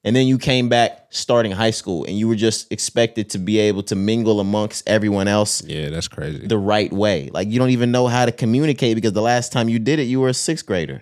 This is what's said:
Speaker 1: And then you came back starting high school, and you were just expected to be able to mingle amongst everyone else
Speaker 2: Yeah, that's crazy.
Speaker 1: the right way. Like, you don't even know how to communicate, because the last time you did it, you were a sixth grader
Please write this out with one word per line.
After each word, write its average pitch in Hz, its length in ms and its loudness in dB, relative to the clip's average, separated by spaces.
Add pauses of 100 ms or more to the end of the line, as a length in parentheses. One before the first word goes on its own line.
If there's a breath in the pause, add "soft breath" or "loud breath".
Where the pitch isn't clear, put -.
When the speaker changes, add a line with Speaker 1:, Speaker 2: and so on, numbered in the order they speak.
Speaker 1:
And 104 80 2
then 131 140 4
you 131 100 4
came 127 300 2
back 117 440 2
starting 113 420 0
high 110 180 2
school, 90 320 -4
and 95 160 -6
you 110 80 0
were 113 80 2
just 110 380 -2
expected 113 560 -2
to 101 100 -6
be 104 200 0
able 104 240 2
to 101 120 -4
mingle 107 460 0
amongst 104 460 -2
everyone 104 420 2
else 104 360 0
Speaker 2:
Yeah, 76 260 -6
that's 82 180 -8
crazy. 76 360 -10
Speaker 1:
the 107 120 0
right 104 340 0
way. 92 400 0
Like, 92 160 -2
you 113 100 -2
don't 127 120 2
even 123 220 2
know 123 160 2
how 120 180 2
to 117 80 0
communicate, 123 640 0
because 110 180 0
the 107 80 0
last 120 320 0
time 117 160 0
you 117 100 0
did 139 200 0
it, 143 40 -2
you 123 160 -2
were 131 80 2
a 127 60 0
sixth 160 320 -4
grader 78 360 -4